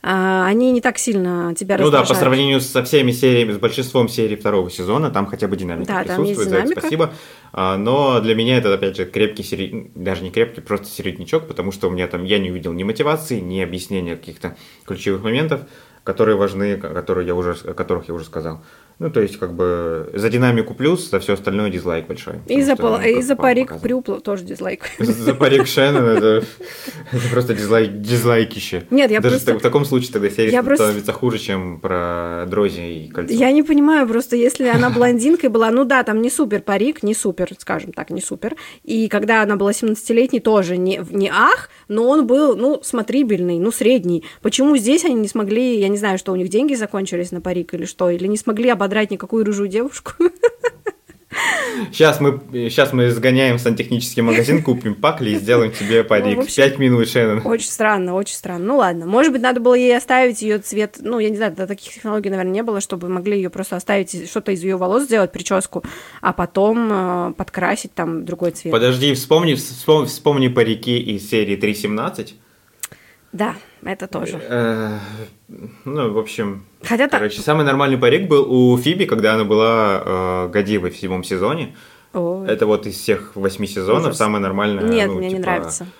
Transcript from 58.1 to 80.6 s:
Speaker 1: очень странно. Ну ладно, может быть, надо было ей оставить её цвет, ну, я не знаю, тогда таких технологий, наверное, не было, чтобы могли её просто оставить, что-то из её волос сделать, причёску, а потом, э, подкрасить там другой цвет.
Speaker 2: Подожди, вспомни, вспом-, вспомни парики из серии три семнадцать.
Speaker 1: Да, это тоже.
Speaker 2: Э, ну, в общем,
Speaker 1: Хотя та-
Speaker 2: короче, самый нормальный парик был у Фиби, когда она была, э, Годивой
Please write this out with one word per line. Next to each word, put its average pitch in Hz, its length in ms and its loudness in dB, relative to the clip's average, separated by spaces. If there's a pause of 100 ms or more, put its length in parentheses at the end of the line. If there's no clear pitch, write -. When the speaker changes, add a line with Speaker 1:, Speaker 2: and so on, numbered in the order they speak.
Speaker 1:
очень 196 200 -4
странно. 180 320 -8
Ну 262 120 2
ладно, 170 280 2
может 262 260 4
быть, 254 80 0
надо 247 200 0
было 247 140 4
ей 247 220 4
оставить 254 460 2
её 214 160 0
цвет, 208 420 -4
ну, 226 200 -2
я 214 100 0
не 214 60 -4
знаю, 208 160 -2
тогда 190 160 -6
таких - 260 -12
технологий, 214 360 -4
наверное, 185 220 -2
не 202 120 -2
было, 214 160 -2
чтобы 175 280 -8
могли 185 300 -2
её 185 120 -2
просто 190 260 -8
оставить, 185 520 -4
что-то - 220 -6
из 180 140 -2
её 190 120 0
волос 185 280 0
сделать, 220 260 2
причёску, 190 540 -4 (360)
а 180 120 0
потом, 214 600 0
э, 180 440 -2
подкрасить 190 580 -4
там 165 300 -4
другой 175 260 -4
цвет. 120 220 -8
Speaker 2:
Подожди, 127 420 2
вспомни, 156 400 2
вспом-, 156 520 0
вспомни 135 420 0
парики 120 500 0
из 104 320 -6
серии 104 260 0
три 104 180 -2
семнадцать. 107 600 -6 (1000)
Speaker 1:
Да, 202 220 -4 (300)
это 185 240 -10
тоже. - 400 -8
Speaker 2:
Э, 113 500 -2 (840)
ну, 131 280 -4
в 107 60 0
общем, 101 460 -6 (180)
Speaker 1:
Хотя 233 240 2
та- 277 120 -2
Speaker 2:
короче, 107 240 -4
самый 151 220 2
нормальный 135 320 2
парик 131 320 4
был 143 240 4
у 123 240 6
Фиби, 160 280 0
когда 110 300 2
она 110 100 2
была, 107 600 2
э, 92 440 -2
Годивой 98 420 0